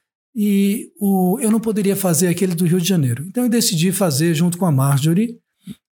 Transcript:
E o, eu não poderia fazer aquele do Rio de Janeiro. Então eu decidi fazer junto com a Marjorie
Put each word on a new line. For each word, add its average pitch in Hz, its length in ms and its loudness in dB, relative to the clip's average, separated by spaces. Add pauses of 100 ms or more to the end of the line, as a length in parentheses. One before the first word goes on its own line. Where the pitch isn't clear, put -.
(340)
E 202 640 0
o, 190 420 2
eu 220 100 0
não 220 100 2
poderia 202 360 -2
fazer 180 320 0
aquele 175 260 -2
do 170 100 -2
Rio 175 160 2
de 170 80 -2
Janeiro. 139 380 0
Então 247 180 -4
eu 247 60 0
decidi 190 420 0
fazer 170 420 0
junto 170 220 0
com 180 80 -2
a 170 80 2
Marjorie 143 680 0 (560)